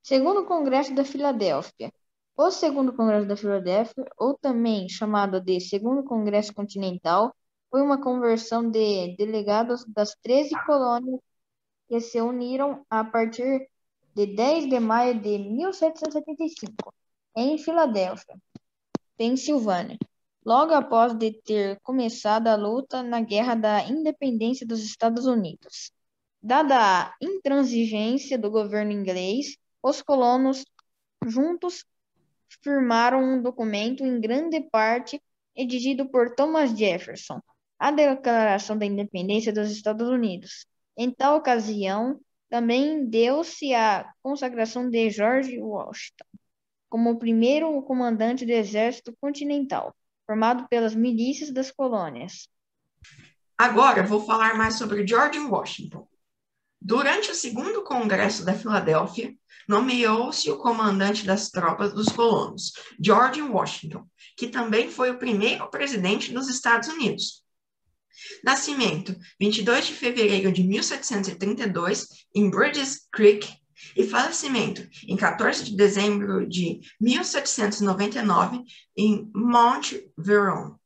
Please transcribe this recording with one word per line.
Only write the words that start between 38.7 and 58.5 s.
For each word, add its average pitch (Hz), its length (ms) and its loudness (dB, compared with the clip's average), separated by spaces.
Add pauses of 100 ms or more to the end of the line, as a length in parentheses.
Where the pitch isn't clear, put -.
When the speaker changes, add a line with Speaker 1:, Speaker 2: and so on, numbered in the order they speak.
Speaker 1:
da 214 80 -2
Independência 202 680 -2
dos 208 180 -2
Estados 214 380 -4
Unidos. 233 580 -4 (300)
Em 240 160 -2
tal 277 240 2
ocasião, 220 840 0 (300)
também 247 580 0
deu-se 262 640 0
a 220 380 2 (100)
consagração 247 720 -4
de 226 200 2
George 247 500 0
Washington - 680 -10 (600)
como 233 220 2
o 233 80 0
primeiro 262 640 2
comandante 247 600 -2
do 226 60 -4
Exército 226 680 -2
Continental, 285 760 -4 (320)
formado 233 420 0
pelas 226 260 0
milícias 247 580 0
das 262 180 -4
colônias. 180 800 -6 (1080)
Speaker 2:
Agora 226 460 6
vou 208 220 0
falar 220 320 2
mais 220 180 0
sobre 208 320 -2
George 285 320 2
Washington. - 720 -6 (720)
Durante 277 500 0
o 339 40 -6
segundo 339 500 -6
Congresso 208 600 0
da 185 100 0